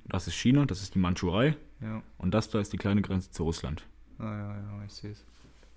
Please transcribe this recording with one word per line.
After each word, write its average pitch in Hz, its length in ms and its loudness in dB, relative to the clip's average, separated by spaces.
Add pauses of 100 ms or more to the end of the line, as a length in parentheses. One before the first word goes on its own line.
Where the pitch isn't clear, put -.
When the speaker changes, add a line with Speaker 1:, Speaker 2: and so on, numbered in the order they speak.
Speaker 1:
Das 95 200 -4
ist 85 80 -6
China, 139 300 6
das 98 180 -2
ist - 120 -10
die - 40 2
Mandschurei. 95 580 2 (240)
Speaker 2:
Ja. 110 220 -8 (140)
Speaker 1:
Und 90 160 -2
das 110 180 2
da 110 100 2
ist 104 120 -4
die - 60 -6
kleine 101 240 4
Grenze 95 280 -2
zu - 140 -2
Russland. 76 420 -4 (320)
Speaker 2:
Ah, 113 60 -8
ja, 104 320 -6
ja, 101 300 -10
ich 101 60 -14
seh's. 107 320 -14 (520)